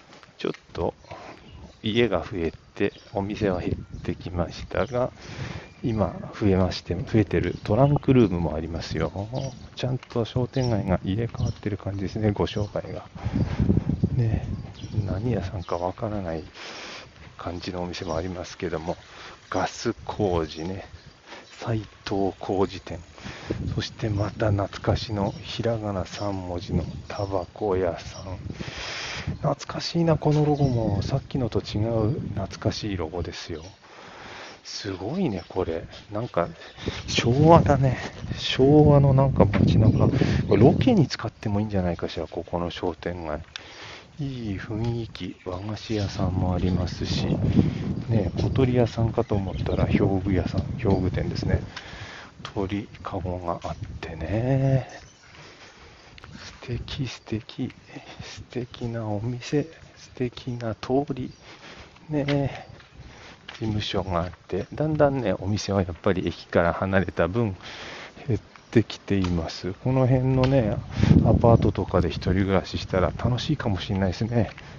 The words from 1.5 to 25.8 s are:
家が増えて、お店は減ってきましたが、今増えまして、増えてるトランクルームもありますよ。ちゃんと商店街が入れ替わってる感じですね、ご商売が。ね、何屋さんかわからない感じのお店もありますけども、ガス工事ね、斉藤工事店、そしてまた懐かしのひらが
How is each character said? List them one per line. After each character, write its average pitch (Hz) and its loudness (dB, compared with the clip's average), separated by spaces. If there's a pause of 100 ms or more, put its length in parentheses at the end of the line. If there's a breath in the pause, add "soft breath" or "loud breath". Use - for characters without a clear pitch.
家 117 4
が 92 2
増 82 -6
え 82 -2 (220)
て、 101 0 (200)
お 101 -2
店 101 0
は 90 0
減 92 -4 (280)
っ - -12
て 87 -4
き - -10
ま 85 -2
し - -12
た 85 -2
が、 123 -2 (720 loud breath)
今 104 0 (260)
増 107 2
え 95 6
ま 92 4
し - -8
て、 - -4
増 - 2
え 101 4
て 87 0
る 85 -2
ト 104 2
ラ 123 6
ン 143 6
ク - 2
ル 120 8
ー 87 -2
ム 87 0
も 80 0
あ 78 -4
り 80 -6
ま 82 -6
す - -6
よ。 95 -2 (460)
ち - -6
ゃ 127 -2
ん 127 -2
と - -4
商 123 -2
店 127 0
街 104 0
が 92 2
入 92 0
れ 117 -2
替 - -4
わ - 2
っ - -2
て - -10
る 101 -2
感 98 -6
じ 98 -4
で 92 -2
す - -8
ね、 107 6
ご 95 2
商 104 -4
売 95 -6
が。 90 -10 (1120 loud breath)
ね、 113 0 (600)
何 101 -2
屋 98 -2
さ 92 -8
ん 92 -8
か 90 -4
わ 87 -4
か 113 -6
ら 104 -4
な 82 -4
い 78 -8 (920 loud breath)
感 87 -8
じ 92 -8
の 90 -4
お 87 -4
店 87 -8
も 82 -2
あ 80 -2
り 92 -6
ま 90 -6
す - -14
け 92 -4
ど 82 -4
も、 82 -4 (540 loud breath)
ガ 92 0
ス - -4 (120)
工 90 0
事 78 -10
ね、 90 -8 (720 loud breath)
斉 113 -2 (260)
藤 98 0
工 98 2
事 90 -12
店、 82 -10 (760 loud breath)
そ 110 0
し - -6
て - -4
ま 104 0
た 107 0
懐 101 0 (120)
か 110 2
し - -8
の 101 0
ひ - -8
ら 117 0
が 104 -4